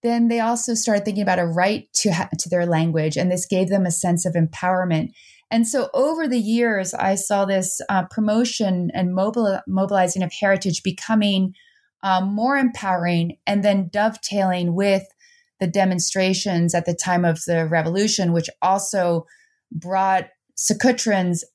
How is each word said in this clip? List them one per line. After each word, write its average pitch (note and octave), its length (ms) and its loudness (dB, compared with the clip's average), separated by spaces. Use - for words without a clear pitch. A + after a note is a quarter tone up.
then A#3 240 2
they A#3 140 2
also A#3 340 -2
started G#3 300 0
thinking G#3 180 -2
about F#3+ 160 2
a F3 80 2
right F3+ 460 0
to - 180 2
ha-, E3+ 260 -2
to - 120 -6
their F3 180 0
language. D#3+ 500 0
And F3+ 140 0
this F3+ 160 -2
gave F#3 220 0
them F#3+ 180 2
a E3+ 60 -2
sense F3 340 0
of E3+ 80 -2
empowerment. F3 760 0
And A3+ 160 2
so A#3 300 -2
over D#4 320 2
the B3 140 2
years, A3 520 0
I F#3+ 220 0
saw G3 300 0
this, F#3+ 440 -2
uh, F#3 220 0
promotion G#3+ 840 0
and F3+ 240 -2
mobili-, G#3 520 0
mobilizing F#3+ 560 0
of E3+ 80 -6
heritage G3 500 0
becoming, F#3+ 720 0
uh, F#3+ 200 2
more G#3+ 340 0
empowering, F3 920 0
and G3+ 180 0
then G3 240 2
dovetailing F#3+ 840 0
with G3 300 2
the F#3 80 -2
demonstrations F#3 1040 0
at E3+ 120 0
the F3 80 0
time F3 300 0
of E3 220 0
the E3 220 0
revolution, E3+ 640 0
which E3 180 0
also F#3 640 0
brought F#3+ 540 0
Socotrans G#3 840 0